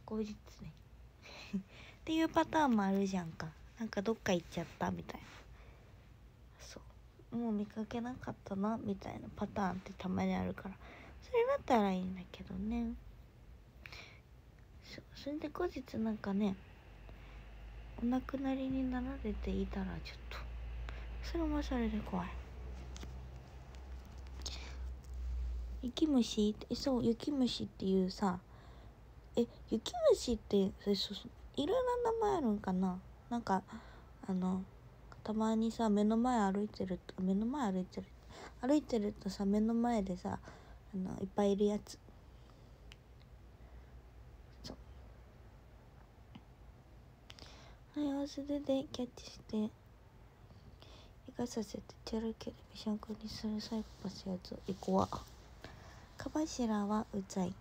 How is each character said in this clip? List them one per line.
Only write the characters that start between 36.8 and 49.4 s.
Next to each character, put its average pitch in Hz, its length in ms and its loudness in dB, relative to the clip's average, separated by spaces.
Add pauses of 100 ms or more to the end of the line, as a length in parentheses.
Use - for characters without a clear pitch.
る 185 220 -2
と、 - 140 -6
目 185 120 4
の 208 120 4
前 247 260 2
歩 185 80 2
い 180 60 0
て - 160 -8
る、 190 60 -10 (520)
歩 262 160 6
い 302 60 6
て 247 180 2
る 208 140 2
と - 160 -4
さ、 196 160 0
目 208 160 6
の 226 120 4
前 233 300 4
で 190 140 -2
さ、 185 200 -2 (560)
あ 196 40 -2
の、 185 240 -2
い - 20 -2
っ 196 100 -4
ぱ 208 120 6
い 202 80 8
い - 20 6
る 208 120 6
や 208 120 4
つ。 - 180 -12 (2750)
そ - 80 -8 (3250)
う。 294 60 0
は 277 180 2
い、 285 40 2
お 285 40 -2
素 285 140 -6
手 285 180 0
で 269 320 2
キ - 120 -2
ャ - 20 0
ッ 240 100 -8
チ - 120 -14
し - 120 -16
て、 214 300 0 (1700)